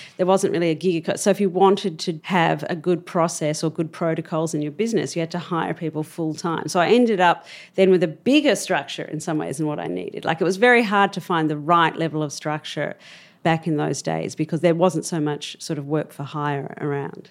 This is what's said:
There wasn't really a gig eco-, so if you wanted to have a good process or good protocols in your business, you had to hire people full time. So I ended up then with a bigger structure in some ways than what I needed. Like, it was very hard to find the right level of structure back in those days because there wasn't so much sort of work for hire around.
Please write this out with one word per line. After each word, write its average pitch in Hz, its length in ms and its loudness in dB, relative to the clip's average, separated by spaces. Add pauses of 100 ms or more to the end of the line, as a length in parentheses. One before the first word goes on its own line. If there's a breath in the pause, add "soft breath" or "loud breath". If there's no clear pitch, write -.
(160 loud breath)
There 185 100 0
wasn't 190 260 2
really 170 180 0
a 160 40 2
gig 170 220 0
eco-, - 200 -2
so - 140 0
if 190 100 2
you 202 80 2
wanted 190 520 2
to 160 240 -6
have 165 440 2
a 175 80 -4
good 170 300 -2
process 165 580 -2
or 160 60 0
good 160 220 -6
protocols 165 640 -4
in 151 80 -2
your 147 100 -6
business, 214 440 -2
you 170 40 -2
had 160 120 -4
to 180 60 -6
hire 165 360 -4
people 156 280 -6
full 156 320 -6
time. 160 340 -4
So 180 120 2
I 165 80 4
ended 226 320 6
up 175 260 4 (300 loud breath)
then 190 140 6
with 180 120 6
a 175 60 0
bigger 262 480 2
structure - 480 -4
in 156 160 -8
some 156 180 -2
ways - 200 -6
than 156 80 -2
what 151 140 -4
I - 60 -6
needed. - 380 -8
Like, 156 160 0
it 185 40 2
was 185 120 2
very 240 260 6
hard 202 320 2
to 175 60 -6
find 160 300 0
the 156 80 -2
right 160 380 4
level 156 260 -2
of 143 100 -4
structure - 640 -6 (480 soft breath)
back 165 220 2
in 156 100 0
those 147 260 -2
days 160 320 -4
because 156 260 -4
there 165 140 4
wasn't 165 300 2
so 170 160 -4
much 147 420 -4
sort 151 160 -6
of 139 80 -8
work 147 260 -4
for 147 120 -10
hire 147 560 -6
around. 143 500 -6